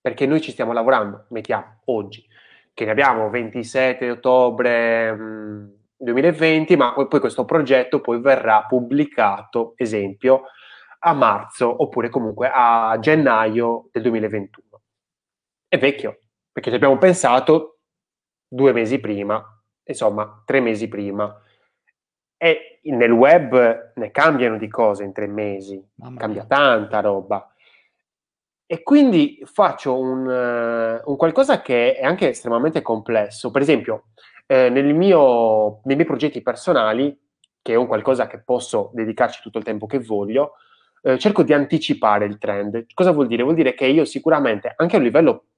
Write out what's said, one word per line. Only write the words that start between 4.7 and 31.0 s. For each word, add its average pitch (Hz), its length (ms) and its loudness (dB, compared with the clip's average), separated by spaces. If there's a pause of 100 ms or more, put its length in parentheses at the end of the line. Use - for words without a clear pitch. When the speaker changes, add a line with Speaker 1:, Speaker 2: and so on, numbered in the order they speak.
Speaker 1:
mm, 107 540 -12 (300)
duemilaventi, 156 800 2
ma 127 180 2
poi, 135 140 -2
poi 151 120 0
questo 127 260 -2
progetto 135 560 2
poi 120 180 -4
verrà 120 480 2
pubblicato, 120 1080 -2
esempio, 110 680 0 (560)
a 170 140 2
marzo, 120 680 0
oppure 120 260 -4
comunque 117 420 -4
a 117 480 2
gennaio 117 920 0
del 117 100 -6
duemilaventuno. 110 800 -6 (840)
È - 100 0
vecchio, 139 420 -2 (320)
perché - 180 -8
ci 123 80 -2
abbiamo 135 200 4
pensato 156 840 2 (680)
due 131 240 4
mesi 117 280 0
prima, 104 440 -4 (400)
insomma, 107 640 -4
tre 135 160 0
mesi 113 260 -4
prima. 104 540 -8 (960)
E 165 460 -2
nel 120 280 2
web 127 840 2
ne 110 160 -10
cambiano 131 460 0
di 107 100 -8
cose 107 360 -2
in 98 100 -12
tre 104 120 -8
mesi, 98 560 -8 (140)
Speaker 2:
Mamma 127 240 -20
Speaker 1:
cambia 110 260 -8
Speaker 2:
mia. - 40 -20
Speaker 1:
tanta 113 500 2
roba. 101 540 -4 (1120)
E 165 180 -8
quindi 233 640 4
faccio 143 520 0
un, 131 320 -4
eh, 117 760 -2